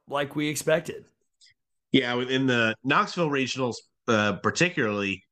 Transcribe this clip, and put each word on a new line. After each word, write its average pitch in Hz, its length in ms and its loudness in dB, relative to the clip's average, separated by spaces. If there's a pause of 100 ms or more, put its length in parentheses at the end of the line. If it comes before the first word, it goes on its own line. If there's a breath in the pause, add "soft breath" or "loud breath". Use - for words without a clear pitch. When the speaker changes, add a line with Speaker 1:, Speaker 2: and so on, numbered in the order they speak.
Speaker 1:
like 139 280 -4
we 151 120 -2
expected. 156 580 -2 (840 soft breath)
Speaker 2:
Yeah, 123 280 2
in 131 280 0
the 117 360 2
Knoxville 165 460 0
regionals, 131 460 -2 (320)
uh, 104 300 4
particularly, 104 960 -2